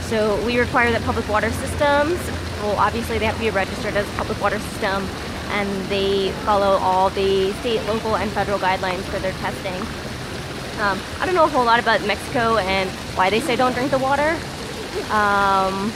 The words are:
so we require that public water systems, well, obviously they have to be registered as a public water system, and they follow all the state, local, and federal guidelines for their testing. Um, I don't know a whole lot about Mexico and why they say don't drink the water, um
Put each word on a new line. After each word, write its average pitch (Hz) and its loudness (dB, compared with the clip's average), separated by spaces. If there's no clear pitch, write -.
so 214 0
we 240 0
require 240 4
that 226 2
public 233 -2
water 208 0
systems, 294 2
well, 208 0
obviously 233 2
they 214 0
have 214 0
to 185 -4
be 220 0
registered 196 -2
as 202 0
a - -8
public 208 -4
water 202 0
system, 196 -2
and 202 -2
they 196 0
follow 202 4
all 185 4
the 190 2
state, 226 0
local, 220 0
and 196 0
federal 196 0
guidelines 185 0
for 196 -6
their 185 -2
testing. 190 -6
Um, 202 0
I - 0
don't 370 0
know 330 6
a - 2
whole 285 2
lot 233 6
about 226 2
Mexico 226 0
and 190 0
why 185 4
they 208 2
say 330 0
don't 254 2
drink 247 -2
the 269 2
water, 285 2
um 202 2